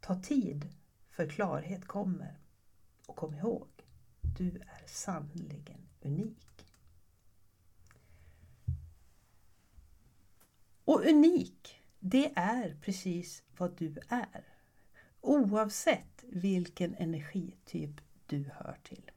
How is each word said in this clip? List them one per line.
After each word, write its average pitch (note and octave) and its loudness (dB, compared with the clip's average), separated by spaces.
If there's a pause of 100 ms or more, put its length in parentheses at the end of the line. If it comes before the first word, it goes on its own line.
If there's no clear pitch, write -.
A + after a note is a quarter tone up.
Ta - -2
tid, F3+ 0 (420)
för D#3+ -2
klarhet F3 -4
kommer. F3+ -4 (680)
Och - -16
kom D#3 -6
ihåg, F#3 -4 (680)
du F3+ 0
är - -14
sannerligen D3 -8 (120)
unik. F#3+ -6 (4000)
Och C4+ 6
unik, D#4 6 (180)
det C4+ 4
är G3 0
precis F3+ -4 (140)
vad F3+ -4
du D3+ -4 (120)
är. - -4 (760)
Oavsett G#3+ 2
vilken F3+ 0
energityp D#3+ -6 (260)
du C#3+ -2
hör - -12
till. - -18